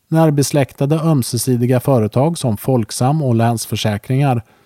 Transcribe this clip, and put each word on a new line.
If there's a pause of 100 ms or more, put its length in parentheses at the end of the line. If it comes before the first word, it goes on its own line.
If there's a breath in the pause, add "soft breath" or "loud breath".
Närbesläktade
ömsesidiga
företag
som
Folksam
och
Länsförsäkringar (240 soft breath)